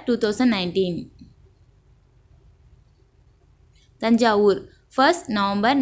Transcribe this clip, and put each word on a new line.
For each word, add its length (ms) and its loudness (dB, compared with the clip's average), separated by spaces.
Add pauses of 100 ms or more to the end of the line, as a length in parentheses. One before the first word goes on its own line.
டூ 60 0 (100)
தௌசண்ட் 320 0
நைன்டீன். 420 -4 (3000)
தஞ்சாவூர், 560 2 (340)
ஃபர்ஸ்ட் 420 2
நவம்பர் 440 0